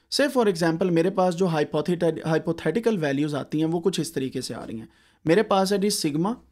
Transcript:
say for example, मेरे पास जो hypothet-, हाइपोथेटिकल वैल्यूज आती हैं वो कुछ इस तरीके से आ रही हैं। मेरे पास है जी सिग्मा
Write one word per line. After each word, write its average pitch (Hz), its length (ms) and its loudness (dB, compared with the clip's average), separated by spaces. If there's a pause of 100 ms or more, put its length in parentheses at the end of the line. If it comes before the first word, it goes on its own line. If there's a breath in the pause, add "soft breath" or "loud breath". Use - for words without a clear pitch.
(120 soft breath)
say 277 200 2
for 240 160 2
example, 170 440 2
मेरे 165 180 4
पास 185 260 2
जो 185 140 2
hypothet-, 160 760 0
हाइपोथेटिकल 165 720 0
वैल्यूज 147 380 -2
आती 139 240 -4
हैं 160 60 2
वो 170 140 0
कुछ 180 200 0
इस 147 140 -4
तरीके 131 280 -4
से - 120 -8
आ - 100 -12
रही 113 160 -10
हैं। - 100 -16 (360 soft breath)
मेरे 180 180 4
पास 196 280 2
है 202 80 2
जी 202 120 2
सिग्मा 170 440 -2 (160)